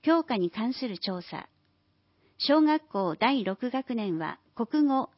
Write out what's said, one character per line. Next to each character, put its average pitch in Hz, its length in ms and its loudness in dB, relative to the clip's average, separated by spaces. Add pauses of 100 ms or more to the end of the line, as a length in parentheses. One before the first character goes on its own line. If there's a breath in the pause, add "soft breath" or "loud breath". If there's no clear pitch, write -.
教 320 220 2
科 247 140 -4
に 175 120 0
関 226 240 -4
す 254 140 -6
る 190 100 -6
調 180 240 -6
査。 - 260 -12 (920)
小 302 220 4
学 302 260 2
校 185 280 -2
第 247 280 2
六 196 260 -4
学 262 240 -6
年 202 240 -2
は 156 220 -6 (160)
国 302 280 0
語、 269 340 2